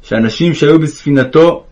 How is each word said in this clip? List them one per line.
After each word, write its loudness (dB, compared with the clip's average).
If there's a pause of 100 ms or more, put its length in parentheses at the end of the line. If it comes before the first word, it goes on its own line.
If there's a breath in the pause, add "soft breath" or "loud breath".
שאנשים -2
שהיו 2
בספינתו 0